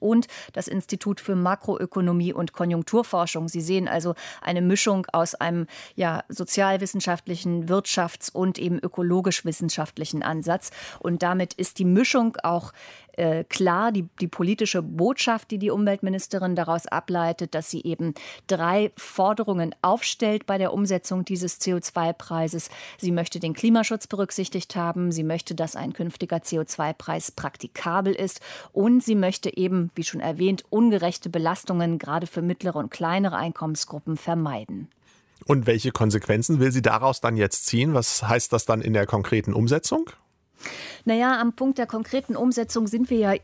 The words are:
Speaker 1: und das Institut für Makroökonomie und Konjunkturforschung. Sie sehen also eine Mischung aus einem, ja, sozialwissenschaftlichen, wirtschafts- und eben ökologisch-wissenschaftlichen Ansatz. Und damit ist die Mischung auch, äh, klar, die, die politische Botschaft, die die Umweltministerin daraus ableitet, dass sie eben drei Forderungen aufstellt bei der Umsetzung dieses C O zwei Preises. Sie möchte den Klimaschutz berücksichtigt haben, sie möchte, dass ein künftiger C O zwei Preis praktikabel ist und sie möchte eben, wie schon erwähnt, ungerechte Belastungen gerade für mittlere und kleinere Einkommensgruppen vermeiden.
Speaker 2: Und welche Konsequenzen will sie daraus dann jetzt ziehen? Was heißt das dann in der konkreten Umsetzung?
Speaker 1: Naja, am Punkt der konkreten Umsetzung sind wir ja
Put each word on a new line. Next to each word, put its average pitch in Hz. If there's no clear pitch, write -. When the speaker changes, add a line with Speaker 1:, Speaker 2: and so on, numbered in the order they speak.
Speaker 1:
und 226
das 190
Institut 196
für 196
Makroökonomie 180
und 170
Konjunkturforschung. 170
Sie 170
sehen 180
also 170
eine 180
Mischung 190
aus 165
einem, 170
ja, 165
sozialwissenschaftlichen, 185
wirtschafts- 180
und 185
eben 175
ökologisch-wissenschaftlichen 175
Ansatz. 160
Und 175
damit 180
ist -
die 190
Mischung 226
auch, 170
äh, 165
klar, 190
die, 180
die 180
politische 196
Botschaft, 196
die 214
die 202
Umweltministerin 190
daraus 165
ableitet, 170
dass 160
sie -
eben 165
drei 190
Forderungen 196
aufstellt 214
bei 196
der 190
Umsetzung 185
dieses 180
C 185
O 175
zwei 170
Preises. 165
Sie 180
möchte 170
den 165
Klimaschutz 226
berücksichtigt 190
haben, 175
sie 160
möchte, 165
dass 160
ein -
künftiger 170
C 165
O 160
zwei 151
Preis -
praktikabel 180
ist -
und 240
sie 220
möchte 190
eben, 180
wie 170
schon -
erwähnt, 180
ungerechte 208
Belastungen 170
gerade 165
für -
mittlere 175
und 147
kleinere 175
Einkommensgruppen 156
vermeiden. 143
Speaker 2:
Und 131
welche 117
Konsequenzen 110
will 131
sie 127
daraus 120
dann 117
jetzt 101
ziehen? 135
Was 120
heißt 117
das -
dann 110
in 110
der 104
konkreten 101
Umsetzung? 147
Speaker 1:
Naja, 233
am 233
Punkt 269
der 240
konkreten 226
Umsetzung 233
sind 233
wir 240
ja 202